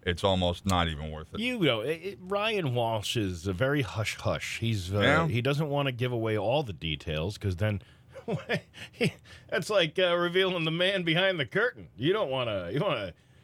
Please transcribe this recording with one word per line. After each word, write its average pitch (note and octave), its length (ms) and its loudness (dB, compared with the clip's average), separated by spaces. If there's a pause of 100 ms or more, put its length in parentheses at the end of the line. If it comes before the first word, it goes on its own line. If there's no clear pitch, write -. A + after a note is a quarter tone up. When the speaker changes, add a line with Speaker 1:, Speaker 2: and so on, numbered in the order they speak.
Speaker 1:
it's F2 200 -2
almost F#2 440 2
not F2 200 4
even D#2 220 -6
worth D#2 240 -12
it. - 60 -8
Speaker 2:
You B3 180 -2
know, C3 240 2
it, D#3+ 220 -4
it, G3 180 -10
Ryan G3 540 0
Walsh A2+ 420 0
is F#2 300 -2
a G2 60 0
very C3+ 280 2
hush-hush. - 800 -4
He's, G#2 340 -2
uh, G#2 60 2
Speaker 1:
Yeah. D3 280 4
Speaker 2:
he A#2+ 140 0
doesn't C#3+ 280 0
wanna C#3 220 0
give B2 200 -2
away A2+ 260 0
all A#2 240 2
the A#2 100 -6
details D#2+ 680 -4
'cause F#2+ 160 0
then G2+ 260 0 (460)
<laughs> - 640 -6
he, - 200 0 (380)
that's - 220 -2
like, F3 260 2
uh, F3+ 180 4
revealing F3 480 2
the D#3+ 60 0
man F3+ 320 2
behind F3 380 2
the C3+ 80 -2
curtain. F#3 400 -2 (100)
You C#3+ 160 2
don't G3+ 160 0
wanna, A2+ 420 -2
you B2 80 0
wanna C3+ 340 -2 (300)